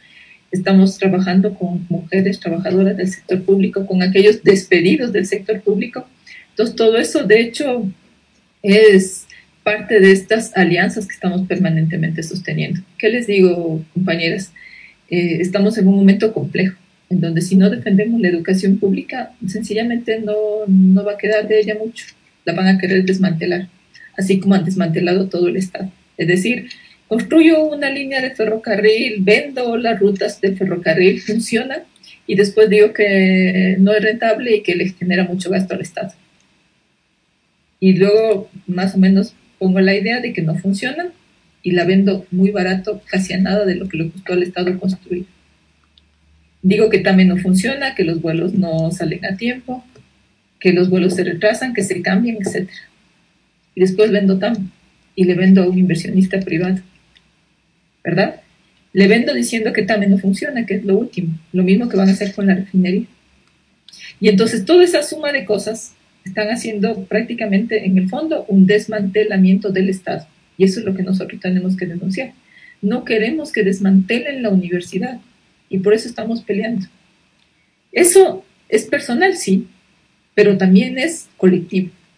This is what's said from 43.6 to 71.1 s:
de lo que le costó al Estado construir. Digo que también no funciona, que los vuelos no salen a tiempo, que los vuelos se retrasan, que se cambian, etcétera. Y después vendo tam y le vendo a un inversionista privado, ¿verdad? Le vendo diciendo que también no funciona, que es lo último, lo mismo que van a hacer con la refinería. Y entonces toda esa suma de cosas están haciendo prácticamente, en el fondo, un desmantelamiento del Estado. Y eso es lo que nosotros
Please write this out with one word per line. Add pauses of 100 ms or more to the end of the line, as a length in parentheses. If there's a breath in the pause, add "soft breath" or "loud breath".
de
lo
que
le
costó
al
Estado
construir. (1300)
Digo
que
también
no
funciona,
que
los
vuelos
no
salen
a
tiempo, (720)
que
los
vuelos
se
retrasan,
que
se
cambian,
etcétera. (960)
Y
después
vendo
tam (440)
y
le
vendo
a
un
inversionista
privado, (1200)
¿verdad? (540)
Le
vendo
diciendo
que
también
no
funciona,
que
es
lo
último, (140)
lo
mismo
que
van
a
hacer
con
la
refinería. (1120 loud breath)
Y
entonces
toda
esa
suma
de
cosas (300)
están
haciendo
prácticamente,
en
el
fondo,
un
desmantelamiento
del
Estado. (300)
Y
eso
es
lo
que
nosotros